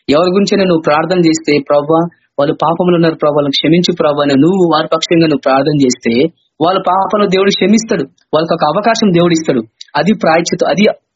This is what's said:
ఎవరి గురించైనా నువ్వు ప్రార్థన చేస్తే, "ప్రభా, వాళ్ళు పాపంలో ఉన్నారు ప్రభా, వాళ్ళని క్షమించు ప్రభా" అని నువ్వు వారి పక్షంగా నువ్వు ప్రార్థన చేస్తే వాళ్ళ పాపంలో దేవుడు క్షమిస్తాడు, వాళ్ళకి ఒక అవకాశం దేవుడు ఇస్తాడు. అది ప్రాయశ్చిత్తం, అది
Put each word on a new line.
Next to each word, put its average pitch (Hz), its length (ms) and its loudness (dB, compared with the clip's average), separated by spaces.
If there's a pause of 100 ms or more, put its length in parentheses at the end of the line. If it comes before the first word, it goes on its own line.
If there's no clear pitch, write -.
ఎవరి 160 220 2
గురించైనా 196 320 0
నువ్వు 175 220 0
ప్రార్థన 165 340 0
చేస్తే, 160 400 0 (100)
"ప్రభా, 147 300 0 (400)
వాళ్ళు 143 140 0
పాపంలో 170 420 0
ఉన్నారు 165 200 0
ప్రభా, 151 160 0
వాళ్ళని 143 200 0
క్షమించు 175 480 0
ప్రభా" 147 240 0
అని 139 180 2
నువ్వు 175 320 2
వారి 156 220 -2
పక్షంగా 165 320 0
నువ్వు 143 180 -2
ప్రార్థన 139 300 0 (100)
చేస్తే 123 260 -2 (500)
వాళ్ళ 185 260 0
పాపంలో 190 400 0
దేవుడు 190 220 0
క్షమిస్తాడు, 208 540 0
వాళ్ళకి 160 500 -4
ఒక 165 120 -2
అవకాశం 208 460 0
దేవుడు 170 220 2
ఇస్తాడు. 143 300 -2 (320)
అది 165 180 0
ప్రాయశ్చిత్తం, 175 540 0
అది 165 160 0 (320)